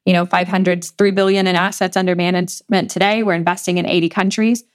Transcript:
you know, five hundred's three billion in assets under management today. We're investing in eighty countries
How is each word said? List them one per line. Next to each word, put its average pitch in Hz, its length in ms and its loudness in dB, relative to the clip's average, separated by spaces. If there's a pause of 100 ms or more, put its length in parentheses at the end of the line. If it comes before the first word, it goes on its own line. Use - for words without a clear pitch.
you 185 80 4
know, 175 120 2
five 180 220 0
hundred's 180 440 0
three 202 200 2
billion 190 340 2
in 185 120 2
assets 185 400 -2
under 185 180 0
management 180 720 -2
today. 208 320 0
We're 208 120 0
investing 175 440 -2
in 175 80 0
eighty 165 220 0
countries 214 560 0 (100)